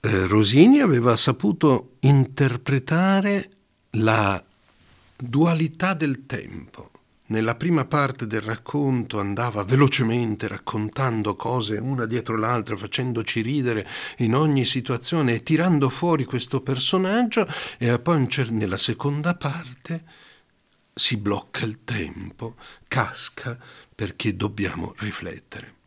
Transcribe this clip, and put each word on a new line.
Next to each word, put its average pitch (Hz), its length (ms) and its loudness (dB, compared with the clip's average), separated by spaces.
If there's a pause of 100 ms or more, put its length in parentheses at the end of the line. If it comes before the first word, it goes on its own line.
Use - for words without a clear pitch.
Eh, 98 240 2
Rosini 120 540 6
aveva 123 340 4
saputo 143 840 2
interpretare 143 1500 2 (400)
la 107 520 2 (720)
dualità 160 800 0
del 147 320 -2
tempo. - 680 -12 (360)
Nella 113 280 0
prima 160 300 0
parte 139 420 -2
del 110 140 -4
racconto 117 800 -4
andava 101 420 -2
velocemente 117 840 2
raccontando 107 880 -4
cose 113 400 -2
una 123 300 -4
dietro 113 320 -4
l'altra, 110 400 -2
facendoci 117 640 -2
ridere 120 440 -2 (340)
in 113 140 2
ogni 143 300 4
situazione 127 680 0
e 110 80 -4
tirando 160 480 4
fuori 160 340 0
questo - 380 -4
personaggio, 190 840 0 (300)
e 120 220 2
poi 156 240 2
in 117 80 0
cer-, 117 220 0
nella 101 260 -2
seconda 147 560 -2
parte 160 680 -8 (880)
si - 240 2
blocca 101 480 -4
il 107 180 -10
tempo, 98 720 -10 (320)
casca, - 680 -4 (360)
perché 104 400 -4
dobbiamo 92 600 -6
riflettere. - 800 -12 (120)